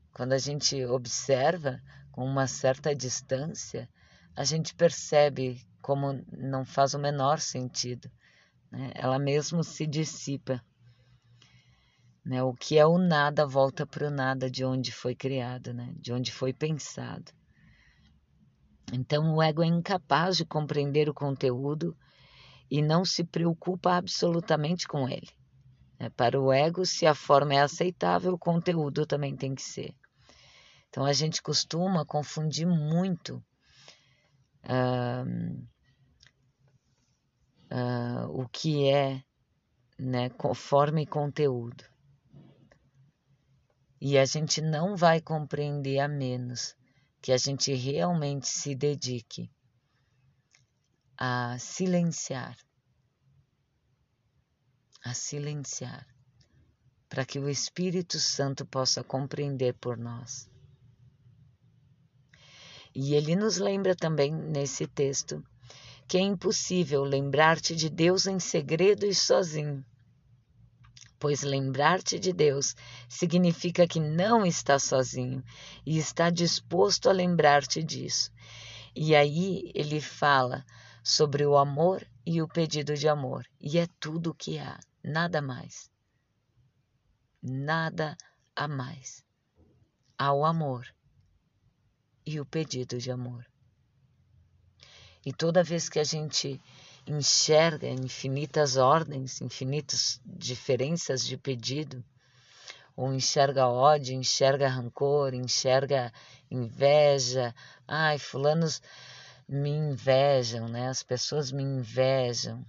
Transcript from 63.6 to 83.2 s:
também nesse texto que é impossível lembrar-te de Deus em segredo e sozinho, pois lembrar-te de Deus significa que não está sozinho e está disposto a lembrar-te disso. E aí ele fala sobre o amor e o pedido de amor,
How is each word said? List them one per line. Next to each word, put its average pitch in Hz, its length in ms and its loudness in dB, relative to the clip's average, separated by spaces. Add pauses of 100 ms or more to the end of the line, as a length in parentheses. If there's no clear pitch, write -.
também 156 380 0
nesse 151 540 -4
texto 139 560 -4 (640)
que 185 100 2
é 185 40 4
impossível 180 800 0
lembrar-te 139 720 4
de 160 120 0
Deus 175 380 4
em 190 140 -2
segredo 175 640 2
e 202 80 2
sozinho, 151 720 2 (1300)
pois 147 240 -2
lembrar-te 139 720 2
de 185 160 0
Deus 147 420 2 (320)
significa 175 800 4
que 165 120 -4
não 180 440 2
está 143 360 2
sozinho 131 640 -2 (420)
e 156 140 0
está 170 320 2
disposto 175 800 2
a 196 40 8
lembrar-te 160 720 4
disso. 139 480 -6 (640)
E 156 200 4
aí 156 600 2
ele 151 260 -2
fala 139 640 0 (380)
sobre 147 420 2
o 143 100 4
amor 143 500 2 (200)
e 165 160 0
o 156 60 -2
pedido 151 480 -2
de 143 120 0
amor, 131 380 -2 (160)